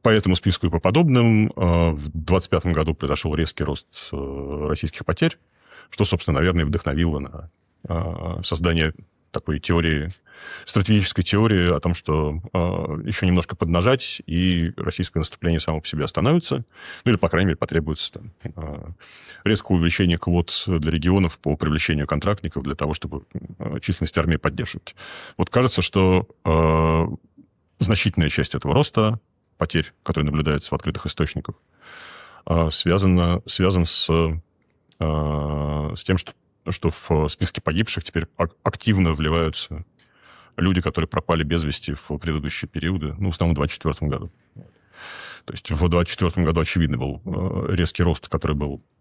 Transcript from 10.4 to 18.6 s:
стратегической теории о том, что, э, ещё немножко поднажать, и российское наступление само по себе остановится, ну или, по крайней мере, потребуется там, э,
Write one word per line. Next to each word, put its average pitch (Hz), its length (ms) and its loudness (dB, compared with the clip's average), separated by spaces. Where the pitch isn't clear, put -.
стратегической 101 600 2
теории 101 500 4
о 71 60 0
том, 87 140 0
что, 78 460 -2
э, 85 520 -2
ещё - 220 -2
немножко 90 300 2
поднажать, 90 680 0
и 85 500 0
российское - 420 -4
наступление 82 400 -2
само 80 220 -4
по - 80 -12
себе 76 160 -2
остановится, 135 600 0
ну 123 60 4
или, 107 60 6
по 82 120 2
крайней 92 200 4
мере, 80 80 2
потребуется 78 560 -2
там, - 200 -16
э, 78 460 -10